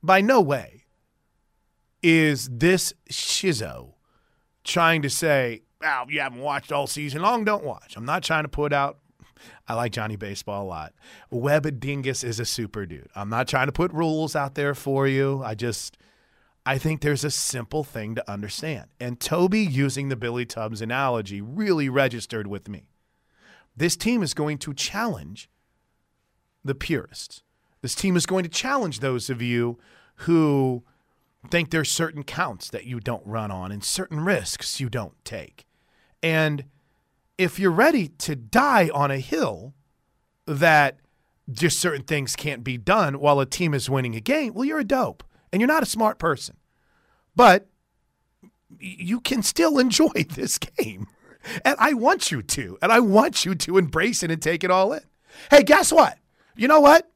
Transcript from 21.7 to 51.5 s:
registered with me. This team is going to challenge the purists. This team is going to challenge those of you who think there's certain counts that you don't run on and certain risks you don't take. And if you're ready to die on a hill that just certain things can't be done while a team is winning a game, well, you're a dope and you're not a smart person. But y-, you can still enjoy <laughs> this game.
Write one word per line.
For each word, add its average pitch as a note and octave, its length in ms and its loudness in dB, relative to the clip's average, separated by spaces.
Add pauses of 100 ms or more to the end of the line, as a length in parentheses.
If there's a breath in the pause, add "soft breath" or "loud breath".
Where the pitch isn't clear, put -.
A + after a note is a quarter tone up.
registered A#2+ 600 -2
with G2 200 -12
me. G#2 200 -16 (880 soft breath)
This E3 180 0
team A#3 260 0
is D#3 120 -4
going D3+ 260 -4
to C#3+ 140 -10
challenge C3+ 760 -8 (1120)
the C3+ 120 -6
purists. - 680 -8 (400)
This B2+ 140 -6
team F#3+ 200 0
is E3+ 120 2
going F#3 160 0
to E3+ 60 -8
challenge A3+ 500 -4
those B2+ 320 -4
of A#2+ 100 -6
you A#2+ 380 -2 (380 soft breath)
who C#3+ 680 2 (680)
think E3+ 220 -2
there's D#3+ 180 -2
certain D#3+ 320 -4
counts C3 480 -8
that - 160 -12
you B2 140 -10
don't A2+ 260 -8
run G#2+ 240 -8
on F#2 220 -10
and G2+ 120 -10
certain - 360 -6
risks D#3 600 -4
you C3 80 -4
don't A2 280 -8 (100)
take. - 400 -16 (560)
And D#3 440 0 (760)
if F3+ 180 0
you're F#3 140 2
ready A3 380 4
to - 260 -6
die G#3 580 2
on C#3+ 160 0
a C3+ 80 -2
hill C3 560 -6 (720)
that D3 540 4 (500)
just C#3+ 300 0
certain D3 240 -2
things C#3+ 320 -4
can't C3+ 280 -8
be B2 140 -6
done D3 420 0
while C#3+ 200 4
a C3+ 80 0
team E3 260 -2
is C3 160 -2
winning B2+ 260 -2
a A#2 40 -8
game, C4 340 0
well, A3+ 120 -4
you're D#4 120 -2
a C#4+ 60 -2
dope A3 400 -2 (280)
and F#3 80 0
you're A#3+ 80 4
not D#4 140 4
a - 60 -2
smart G#3+ 320 0
person. - 380 -4 (760)
But G3+ 320 8 (760)
y-, - 60 -20 (300)
you F#3+ 420 -6
can B3 200 0
still D#4 380 4
enjoy C4 340 4
<laughs> - 220 0
this - 240 -4
game. - 480 -6 (580 loud breath)